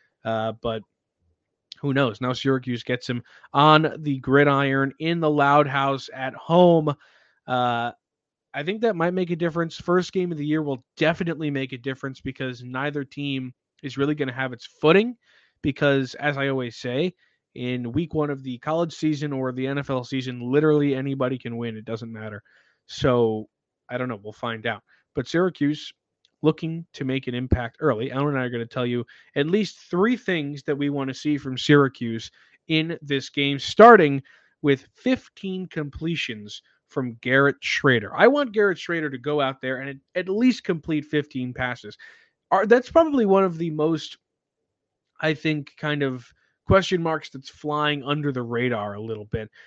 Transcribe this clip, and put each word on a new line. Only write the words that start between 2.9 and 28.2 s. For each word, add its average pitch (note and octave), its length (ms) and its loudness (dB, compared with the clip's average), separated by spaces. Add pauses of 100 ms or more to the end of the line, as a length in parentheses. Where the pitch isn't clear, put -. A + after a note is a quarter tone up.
him A#2+ 140 -6 (320)
on D#3 460 6
the D3 180 -4
gridiron C3+ 800 2
in E3 200 -4
the D#3 120 2
Loud D3 360 4
House C#3 460 -4
at C3 220 -10
home. E3 600 4 (520)
Uh, A#2+ 460 -2 (600)
I C#3 100 -8
think G#3 200 -6
that A3 140 0
might F3 180 0
make F#3 160 -2
a F3 60 -2
difference. E3 420 -4
First F3 340 0
game F3+ 180 -2
of E3 60 -6
the D3 80 -6
year D3+ 160 0
will C#3 240 -6 (140)
definitely D#3+ 520 0
make C3+ 220 -4
a B2+ 60 -12
difference C3+ 420 -10
because C3 420 -8
neither C#3 400 -6
team C3+ 520 -8 (280)
is C3 140 -10
really C#3+ 180 0
gonna C#3+ 160 -2
have B2+ 220 -6
its - 140 -16
footing G3+ 500 4 (460)
because, C#3 540 0
as D3 200 -2
I C#3 120 -2
always B2+ 280 -4
say, C#3 380 -4 (400)
in B2 380 -6
week D#3 200 -4
one D3+ 160 -2
of C3+ 140 -8
the B2+ 160 -8
college E3 340 -2
season D3+ 400 -4
or C3 180 -2
the C3 160 -4
N C#3 120 -4
F C#3 100 -6
L C3 160 -2
season, B2+ 380 -6
literally D3 520 4
anybody C3 440 -2
can A#2 180 -10
win. A#2 220 -8
It A2 80 -16
doesn't A2+ 260 -10
matter. G#2+ 300 -12 (460)
So, A#2 600 0 (400)
I B2 80 -8
don't B2+ 120 -4
know. G#2+ 140 -8
We'll G#2 120 -14
find A2+ 320 -8
out. G#2+ 160 -4 (320)
But C3 120 -4
Syracuse E3 640 -2 (520)
looking D#3+ 520 -2
to C#3 100 -8
make C3 220 -4
an A#2+ 80 -6
impact B2 460 -2
early. C3+ 300 -2
Alan C3+ 180 -2